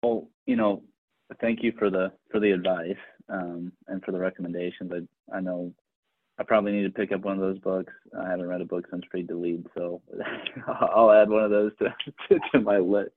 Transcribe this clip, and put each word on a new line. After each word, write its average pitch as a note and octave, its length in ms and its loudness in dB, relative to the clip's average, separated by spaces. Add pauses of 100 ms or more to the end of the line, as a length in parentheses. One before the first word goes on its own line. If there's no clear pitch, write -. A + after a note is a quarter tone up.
Well, A2+ 260 -2 (160)
you B2+ 120 0
know, G#2 260 2 (580)
thank A#2 220 0
you A2+ 160 2
for G#2 100 2
the, F#2+ 240 0 (180)
for A2 100 0
the G#2 100 4
advice, F#2 480 0 (320)
um, F2+ 420 -8 (160)
and F#2+ 160 -8
for F#2+ 80 -4
the F#2 60 -2
recommendations. F2+ 760 -6
I, - 440 -12
I F#2+ 40 -4
know F2 320 -6 (680)
I - 40 -6
probably G#2 300 2
need G2+ 100 0
to G2 80 0
pick G2 220 -4
up F#2+ 100 -4
one G2 120 -4
of F#2+ 60 -4
those F#2+ 200 -2
books. F#2+ 320 -4 (240)
I F#2 120 -8
haven't F2+ 180 -4
read F2+ 140 -6
a F2+ 60 -6
book F2 240 -6
since F2+ 220 -8
Read F2 160 -6
to F2 120 -6
Lead, F2 260 -4 (100)
so F2 260 -8 (340)
<laughs> - 320 -10
I'll A2+ 440 6
add G#2+ 180 8
one G#2+ 140 2
of G#2 60 0
those G#2 280 2
to, - 160 -2 (160)
<laughs> - 180 -16
to, F3 120 6 (120)
to C3 80 6
my G#2 180 2
list. G2 380 0